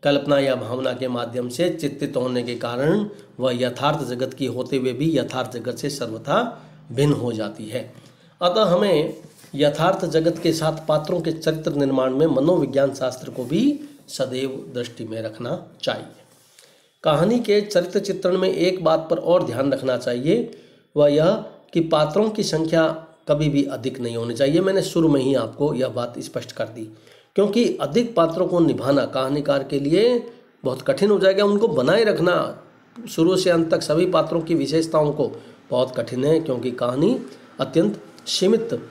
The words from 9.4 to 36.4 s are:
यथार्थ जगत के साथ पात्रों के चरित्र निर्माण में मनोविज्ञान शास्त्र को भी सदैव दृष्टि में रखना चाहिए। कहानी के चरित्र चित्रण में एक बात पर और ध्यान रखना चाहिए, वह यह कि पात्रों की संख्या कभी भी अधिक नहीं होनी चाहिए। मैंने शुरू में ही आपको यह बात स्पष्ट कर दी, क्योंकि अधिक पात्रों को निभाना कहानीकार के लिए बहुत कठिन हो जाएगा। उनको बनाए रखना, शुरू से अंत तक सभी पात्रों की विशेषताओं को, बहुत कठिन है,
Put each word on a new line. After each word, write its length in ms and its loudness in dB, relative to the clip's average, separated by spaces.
यथार्थ 500 2
जगत 340 0
के 140 0
साथ 340 -2
पात्रों 340 0
के 120 -4
चरित्र 400 -2
निर्माण 420 0
में 120 2
मनोविज्ञान 680 2
शास्त्र 360 -6
को 140 -8
भी 360 0
सदैव 680 -6
दृष्टि 300 -8
में 180 -8
रखना 440 -8
चाहिए। 420 -6
कहानी 340 4
के 220 2
चरित्र 400 0
चित्रण 380 -2
में 140 0
एक 320 0
बात 260 2
पर 80 0
और 280 2
ध्यान 260 0
रखना 240 -2
चाहिए, 640 -2
वह 120 6
यह 260 4
कि 80 2
पात्रों 500 2
की 120 -4
संख्या 640 0
कभी 200 2
भी 160 2
अधिक 360 -6
नहीं 160 -6
होनी 180 -4
चाहिए। 260 2
मैंने 220 2
शुरू 260 2
में 120 4
ही 140 2
आपको 400 -2
यह 140 0
बात 300 -6
स्पष्ट 340 -10
कर 160 -6
दी, 280 -14
क्योंकि 460 2
अधिक 340 0
पात्रों 340 2
को 120 2
निभाना 460 2
कहानीकार 560 -2
के 180 -4
लिए 520 2
बहुत 180 -2
कठिन 280 2
हो 80 4
जाएगा। 260 4
उनको 240 4
बनाए 360 4
रखना, 580 0
शुरू 260 4
से 140 2
अंत 200 4
तक 120 2
सभी 240 2
पात्रों 340 0
की 140 -2
विशेषताओं 580 0
को, 200 -2
बहुत 260 0
कठिन 280 -4
है, 160 4